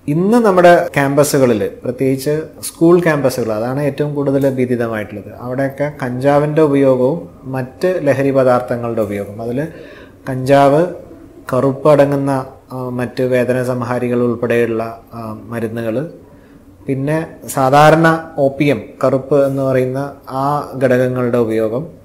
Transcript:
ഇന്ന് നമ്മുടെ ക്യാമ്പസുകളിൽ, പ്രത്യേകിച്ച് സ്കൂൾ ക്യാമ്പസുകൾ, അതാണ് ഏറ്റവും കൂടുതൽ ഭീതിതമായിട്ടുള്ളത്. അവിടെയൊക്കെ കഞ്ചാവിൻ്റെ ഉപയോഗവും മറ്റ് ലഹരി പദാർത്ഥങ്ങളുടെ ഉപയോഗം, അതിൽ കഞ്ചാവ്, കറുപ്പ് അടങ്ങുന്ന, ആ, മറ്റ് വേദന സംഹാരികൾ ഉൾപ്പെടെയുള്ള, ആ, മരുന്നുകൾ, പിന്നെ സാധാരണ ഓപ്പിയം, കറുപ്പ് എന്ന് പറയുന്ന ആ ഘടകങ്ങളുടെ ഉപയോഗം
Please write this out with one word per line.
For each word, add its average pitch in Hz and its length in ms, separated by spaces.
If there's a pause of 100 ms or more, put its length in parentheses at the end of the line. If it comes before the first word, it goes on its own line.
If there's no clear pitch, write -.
ഇന്ന് 185 300
നമ്മുടെ 175 560
ക്യാമ്പസുകളിൽ, 139 760 (140)
പ്രത്യേകിച്ച് 135 580 (200)
സ്കൂൾ 170 380
ക്യാമ്പസുകൾ, 131 520
അതാണ് 120 280
ഏറ്റവും 147 340
കൂടുതൽ 139 360
ഭീതിതമായിട്ടുള്ളത്. 113 800 (100)
അവിടെയൊക്കെ 135 520 (100)
കഞ്ചാവിൻ്റെ 143 600
ഉപയോഗവും 139 680 (160)
മറ്റ് 131 580
ലഹരി 139 280
പദാർത്ഥങ്ങളുടെ 123 720
ഉപയോഗം, 101 400
അതിൽ 127 260 (600)
കഞ്ചാവ്, 139 580 (680)
കറുപ്പ് 135 380
അടങ്ങുന്ന, 139 560 (260)
ആ, 127 40 (120)
മറ്റ് 123 340
വേദന 123 400
സംഹാരികൾ 123 600
ഉൾപ്പെടെയുള്ള, 117 800 (140)
ആ, 110 320
മരുന്നുകൾ, 117 640 (760)
പിന്നെ 139 400 (220)
സാധാരണ 156 920
ഓപ്പിയം, 139 440 (220)
കറുപ്പ് 135 420
എന്ന് 135 160
പറയുന്ന 131 500 (180)
ആ 135 420 (120)
ഘടകങ്ങളുടെ 123 540
ഉപയോഗം 110 480 (180)